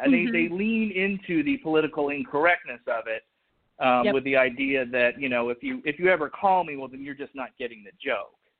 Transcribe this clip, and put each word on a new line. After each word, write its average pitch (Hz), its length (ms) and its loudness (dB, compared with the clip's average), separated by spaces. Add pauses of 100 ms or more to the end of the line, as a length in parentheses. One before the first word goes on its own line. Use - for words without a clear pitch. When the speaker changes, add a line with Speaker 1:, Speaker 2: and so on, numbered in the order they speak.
Speaker 1:
and 277 100 6
Speaker 2:
Mm-hmm. 226 180 2
Speaker 1:
they, 170 140 2
they 170 80 -4
lean 220 380 0
into 190 500 -2
the 143 140 0
political 156 540 0
incorrectness 143 760 0
of 113 220 -4
it, 113 160 -6 (600)
um, 123 200 4
Speaker 2:
Yep. 127 100 2
Speaker 1:
with 131 80 0
the 135 140 0
idea 131 500 2
that, 123 340 2
you 139 80 -4
know, 120 200 0
if 120 160 -6
you, 127 200 -6
if 147 140 -4
you 175 80 0 (100)
ever 147 140 -2
call 185 320 2
me, 151 140 -8
well, 135 100 -10
then 131 160 -14
you're 143 100 -10 (120)
just - 100 -16
not 127 240 -10
getting 117 240 -10
the 101 80 -20 (100)
joke. 117 360 -4 (240)